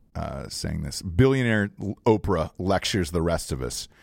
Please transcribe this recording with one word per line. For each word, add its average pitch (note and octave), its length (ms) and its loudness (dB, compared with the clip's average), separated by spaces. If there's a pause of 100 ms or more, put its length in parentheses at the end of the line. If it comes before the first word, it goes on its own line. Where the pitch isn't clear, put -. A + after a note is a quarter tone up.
(160)
uh, C#2 340 -8
saying D#2 340 -6
this. - 180 -8
"Billionaire A2+ 680 2 (120)
L-, G2+ 140 -4 (100)
Oprah F#2 520 4
lectures F2+ 540 0
the E2+ 100 0
rest E2 320 0
of C2 80 -4
us. - 260 -8 (160)